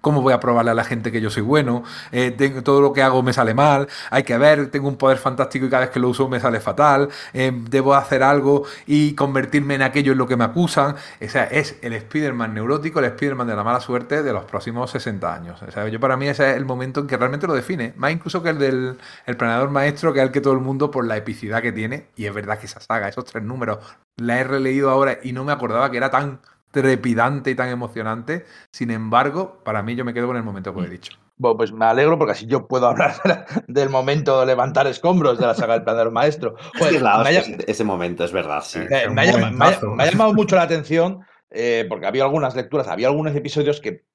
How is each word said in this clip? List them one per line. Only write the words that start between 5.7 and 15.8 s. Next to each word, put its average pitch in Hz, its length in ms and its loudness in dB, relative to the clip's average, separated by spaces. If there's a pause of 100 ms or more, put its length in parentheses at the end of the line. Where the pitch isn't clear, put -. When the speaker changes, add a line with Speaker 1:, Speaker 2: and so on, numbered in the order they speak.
Speaker 1:
cada 127 120 2
vez 127 80 -2
que - 80 -2
lo 123 100 2
uso 127 200 0
me 127 100 -2
sale 113 220 0
fatal. 139 480 2 (240)
Eh, 131 200 0 (160)
debo 135 260 4
hacer 139 280 2
algo 143 420 4 (220)
y 147 300 2
convertirme 139 580 0
en 135 80 0
aquello 135 300 2
en 131 60 2
lo 127 80 2
que 127 100 0
me 117 80 2
acusan". 147 520 0 (280)
O - 40 -10
sea, 127 160 0
es 143 380 -4
el 120 100 -6
Spider-Man 117 600 -4
neurótico, 147 440 -2
el 131 80 2
Spider-Man 127 400 -2
de 110 100 -2
la 104 80 -4
mala 120 160 0
suerte 131 440 -4
de 131 80 -2
los 98 120 -4
próximos 117 460 -6
sesenta 98 440 -6
años. 85 280 -16
O 98 80 -16
sea, 104 180 -6